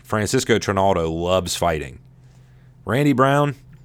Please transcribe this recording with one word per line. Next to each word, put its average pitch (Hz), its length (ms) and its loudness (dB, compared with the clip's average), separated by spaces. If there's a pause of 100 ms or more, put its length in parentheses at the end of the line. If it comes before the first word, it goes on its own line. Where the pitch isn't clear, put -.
Francisco 110 560 0
Trinaldo 95 500 0
loves 87 460 -2
fighting. 73 440 -4 (880)
Randy 139 280 0
Brown, 139 420 2 (300)